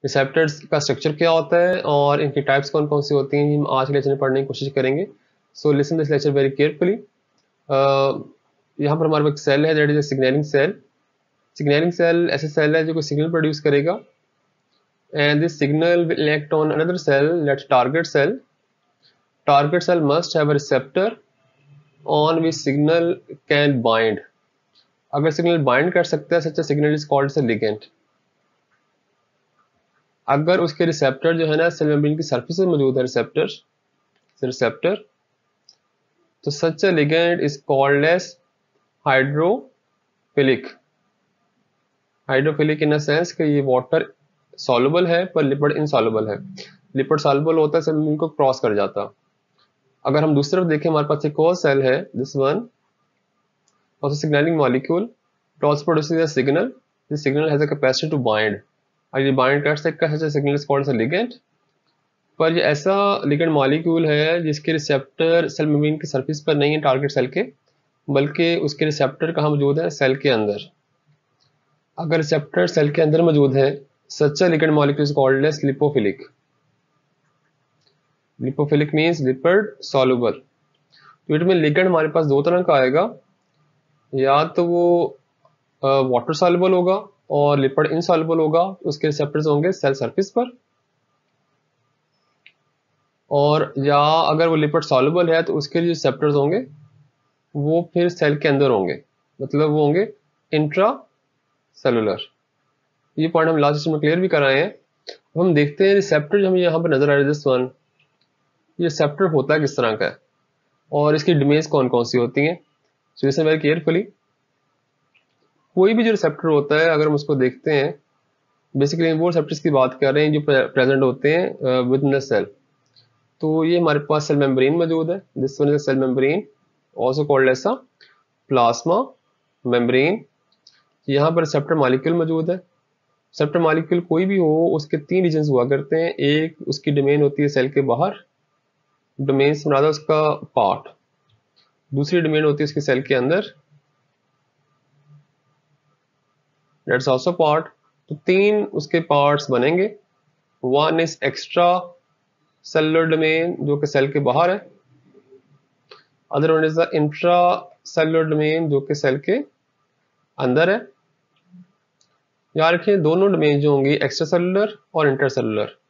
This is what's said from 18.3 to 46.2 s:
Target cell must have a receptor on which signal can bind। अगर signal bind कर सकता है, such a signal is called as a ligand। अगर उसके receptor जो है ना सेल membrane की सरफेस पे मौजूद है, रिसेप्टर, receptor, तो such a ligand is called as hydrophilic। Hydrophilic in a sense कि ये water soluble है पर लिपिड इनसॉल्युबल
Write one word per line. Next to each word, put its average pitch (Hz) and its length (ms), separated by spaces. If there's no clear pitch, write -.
Target 147 420
cell 170 220
must 170 260
have 151 160
a 143 60
receptor 147 500
on 165 260
which 160 160
signal 160 540
can 143 300
bind। 113 360
अगर 147 180
signal 170 280
bind 139 340
कर 175 120
सकता 165 320
है, 165 60
such 156 120
a 165 80
signal 151 300
is 151 120
called 139 280
as - 60
a 127 100
ligand। 107 340
अगर 156 320
उसके 170 240
receptor 151 540
जो 160 80
है 151 100
ना 165 120
सेल 165 200
membrane 147 280
की 165 60
सरफेस 147 380
पे 190 60
मौजूद 139 300
है, 131 60
रिसेप्टर, 123 440
receptor, 127 540
तो 147 60
such 165 340
a 185 100
ligand 165 500
is 147 140
called 143 380
as 180 200
hydrophilic। 143 1700
Hydrophilic 151 580
in 151 120
a - 20
sense 156 320
कि 165 120
ये 147 160
water 131 520
soluble 143 480
है 170 200
पर 165 160
लिपिड 143 300
इनसॉल्युबल 113 560